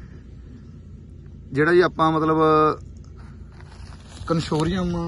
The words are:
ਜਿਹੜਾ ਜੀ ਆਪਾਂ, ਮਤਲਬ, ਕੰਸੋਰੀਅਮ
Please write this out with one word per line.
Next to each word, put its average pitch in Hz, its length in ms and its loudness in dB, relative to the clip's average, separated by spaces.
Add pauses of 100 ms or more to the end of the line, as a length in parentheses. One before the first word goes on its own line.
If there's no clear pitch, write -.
(1500)
ਜਿਹੜਾ 156 220 4
ਜੀ 180 80 8
ਆਪਾਂ, 160 300 4
ਮਤਲਬ, 160 260 2 (1900)
ਕੰਸੋਰੀਅਮ 170 680 0 (120)